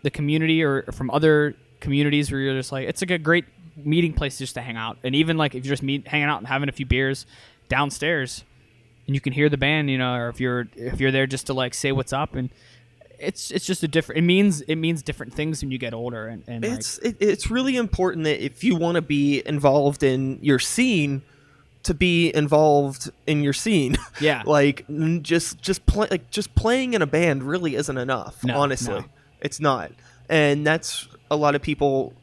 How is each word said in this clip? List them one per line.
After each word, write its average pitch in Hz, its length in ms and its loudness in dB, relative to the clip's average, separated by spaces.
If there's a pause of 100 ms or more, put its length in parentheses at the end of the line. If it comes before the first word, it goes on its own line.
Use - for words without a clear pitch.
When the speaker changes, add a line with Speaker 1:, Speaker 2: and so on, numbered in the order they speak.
Speaker 1:
the 143 80 -2
community 160 520 0
or 139 280 0
from 127 180 -6
other 151 460 4 (240)
communities 143 520 2
where 139 100 -4
you're 135 140 -2
just 127 160 -6
like, 135 160 -6
it's, - 140 -6
like, 180 100 -6
a 175 60 0
great 165 280 2 (300)
meeting 156 380 0
place 143 240 -2
just 131 160 -10
to 120 80 -8
hang 117 160 -10
out. 113 260 -8
And 127 120 -2
even, 160 220 0
like, 147 180 -2
if 127 100 -10
you're 139 80 -4
just 139 100 -6
meet-, 139 240 -6
hanging 147 200 -2
out 147 120 -2
and 107 80 -14
having 139 220 -2
a - 20 -6
few 135 140 -10
beers 131 400 -2 (440)
downstairs 139 760 -2 (640)
and 139 80 -2
you 135 60 -2
can 135 120 -4
hear 147 160 4
the 143 80 0
band, 143 320 0
you 131 80 0
know, 127 180 -2
or 120 140 -4
if 120 100 -12
you're, 123 360 -2
if 120 240 -8
you're 135 120 2
there 135 160 2
just 131 200 -6
to, 139 60 -4
like, 131 200 -4
say 139 180 -2
what's 135 220 -2
up, 143 220 -4
and 127 140 -4 (680)
it's, - 320 -8
it's - 140 -4
just 185 180 -4
a 160 40 -2
different, 156 320 0
it 170 40 4
means, 180 380 4
it 156 140 -4
means 160 260 -2
different 131 320 -10
things 156 300 -4
when 135 80 -6
you 127 80 -6
get 117 140 -6
older. 117 340 -8
And, 113 200 -12
and, 117 160 -8
like 233 160 -4
Speaker 2:
It's, - 200 -8
it, 226 200 -4
it's 202 300 2
really 254 280 0
important 185 480 0
that 151 180 0
if 135 200 -6
you 180 120 4
wanna 170 260 0
be 143 440 2
involved 143 580 4
in 135 400 2
your 135 160 4
scene, 156 640 2 (600)
to 175 100 0
be 170 400 4
involved 147 800 4 (160)
in 147 160 2
your 139 80 2
scene. 147 460 2 (100)
<laughs> - 140 -10
Speaker 1:
Yeah. 147 240 2
Speaker 2:
Like, 143 420 4
n-, 160 340 -2
just, 160 400 -2
just - 240 -4
play, 208 240 2
like, - 220 -4
just - 240 -4
playing 247 380 2
in 202 80 2
a 156 60 2
band 151 360 2
really 156 320 -2
isn't 143 220 -4
enough, 127 460 -6
Speaker 1:
No, 123 140 0
Speaker 2:
honestly. 127 420 0
Speaker 1:
no. - 60 -10 (360)
Speaker 2:
It's - 180 -8
not. 131 320 0 (380)
And 147 360 2
that's, - 440 -2 (200)
a 151 60 2
lot 147 200 2
of 139 60 -2
people 139 600 0